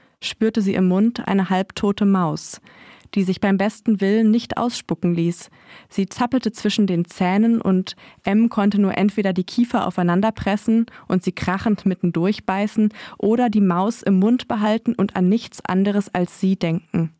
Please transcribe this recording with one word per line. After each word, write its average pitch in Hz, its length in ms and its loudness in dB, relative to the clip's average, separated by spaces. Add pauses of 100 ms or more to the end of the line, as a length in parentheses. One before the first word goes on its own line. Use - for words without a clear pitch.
(220)
spürte 220 400 -2
sie 196 120 0
im 185 120 2
Mund 202 400 0
eine 196 240 0
halbtote 202 540 -2
Maus, 180 560 0 (540)
die 196 100 2
sich 180 160 -2
beim 196 160 2
besten 202 440 -2
Willen 214 300 2
nicht 233 280 0
ausspucken 175 560 -2
ließ. 170 360 -2 (380)
Sie 196 180 -2
zappelte 247 460 -2
zwischen 202 340 0
den 175 200 0
Zähnen 214 540 0
und 185 360 -2 (260)
M 220 280 2
konnte 202 280 0
nur 190 180 2
entweder 196 360 0
die 180 100 0
Kiefer 233 440 0
aufeinanderpressen 208 1000 0 (220)
und 185 160 0
sie 185 80 -2
krachend 196 540 -2
mitten 175 260 0
durchbeißen 208 800 0 (280)
oder 233 300 2
die 208 140 2
Maus 190 400 0
im 190 180 2
Mund 240 260 2
behalten 220 480 0
und - 220 -2
an 180 120 2
nichts - 360 -2
anderes 196 500 0
als 180 240 -2
sie 190 180 2
denken. 165 640 -2